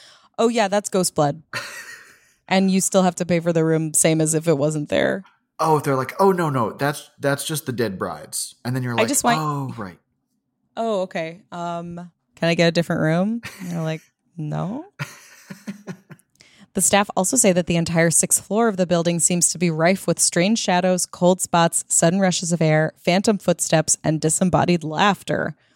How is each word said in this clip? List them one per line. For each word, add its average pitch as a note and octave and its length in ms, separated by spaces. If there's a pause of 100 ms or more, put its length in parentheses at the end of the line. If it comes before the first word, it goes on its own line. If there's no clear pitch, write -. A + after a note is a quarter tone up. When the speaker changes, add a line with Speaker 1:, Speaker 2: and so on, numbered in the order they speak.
(380)
Speaker 1:
"Oh, A#3 120
yeah, A3+ 180
that's G3+ 220
ghost F#3 260
blood." D3+ 260 (120)
Speaker 2:
<laughs> - 80 (880)
Speaker 1:
And F#3+ 220
you F#3+ 100
still F#3+ 220
have F3+ 120
to F3+ 100
pay E3+ 140
for E3+ 140
the D#3+ 100
room, D#3+ 300
same D#3+ 280
as D#3 120
if D#3+ 140
it D#3+ 100
wasn't D3+ 320
there. C#2 340 (360)
Speaker 2:
Oh, D#3 200
they're C#3 160
like, C3 240
"Oh, F#3+ 140
no, F3 160
no, B2 240
that's, C#3 360 (100)
that's C#3+ 260
just D#3 200
the C#3 60
dead A2 280
brides." D#2+ 560 (100)
And B2+ 100
then B2+ 80
you're B2 100
Speaker 1:
I A#2+ 100
Speaker 2:
like, - 40
Speaker 1:
just C4+ 160
want A#3 160
Speaker 2:
"Oh, C#3+ 420
right." F2+ 180 (760)
Speaker 1:
"Oh, A3 280
okay. E3+ 480
Um, F3 600 (240)
can E3 140
I E3+ 60
get E3+ 120
a E3+ 40
different E3 300
room?" F#3 400 (200)
And F3+ 100
they're E3+ 120
like, D#3+ 180 (340)
"No." E3 500 (140)
Speaker 2:
<laughs> - 60 (1700)
Speaker 1:
The F#3+ 100
staff G3+ 340
also F#3+ 200
say G3 160
that F3 120
the F3 100
entire E3+ 360
sixth - 340
floor A3+ 220
of G3 100
the F3+ 80
building E3+ 340
seems F3 320
to - 60
be E3+ 140
rife E3 340
with E3 140
strange G3 400
shadows, F3+ 480
cold F3+ 340
spots, - 460
sudden E3+ 320
rushes F3+ 320
of F3 100
air, D#3 380
phantom G3 400
footsteps, - 640
and D#3 180
disembodied E3 640
laughter. D#3 720 (200)